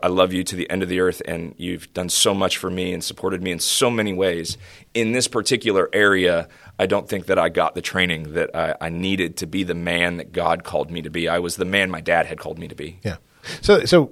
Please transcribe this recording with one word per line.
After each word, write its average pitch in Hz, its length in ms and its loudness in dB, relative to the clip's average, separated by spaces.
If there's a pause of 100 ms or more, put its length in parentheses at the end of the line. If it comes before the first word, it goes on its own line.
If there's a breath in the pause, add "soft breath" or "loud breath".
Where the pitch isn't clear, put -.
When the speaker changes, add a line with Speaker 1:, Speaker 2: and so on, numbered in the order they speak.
Speaker 1:
I 87 60 0
love 92 240 4
you 92 100 -2
to 92 140 -6
the 87 120 -4
end 95 140 -2
of 87 60 -2
the 90 100 -2
earth, 90 280 0
and 85 320 -8
you've 87 360 -8
done 90 140 -4
so 101 260 2
much 95 220 0
for 92 140 -6
me 92 220 -4
and 85 120 -6
supported 95 360 -4
me 90 120 -4
in 82 80 -6
so - 280 2
many 107 240 0
ways. 90 460 -2 (360 loud breath)
In 113 180 2
this 123 160 0
particular 107 640 2
area, 90 560 4 (280 soft breath)
I 98 100 2
don't 101 220 0
think 95 180 -6
that 92 120 2
I 85 120 2
got 85 260 0
the 87 60 -4
training 80 520 -2
that 85 200 -2
I, 82 260 -2
I 82 80 -6
needed 90 500 -2
to 87 80 -6
be 95 160 -4
the 87 120 -4
man 85 420 0
that 80 160 -10
God 85 320 0
called 76 260 -4
me 85 120 -8
to 78 80 -10
be. 82 180 -2
I 85 100 2
was 87 160 -2
the 92 100 -4
man 95 240 0
my 85 120 -6
dad 82 260 2
had 80 140 -10
called 80 180 -10
me 82 80 -12
to - 80 -16
be. 80 300 -12
Speaker 2:
Yeah. 85 140 -4 (420 loud breath)
So, 196 240 6
so 160 280 6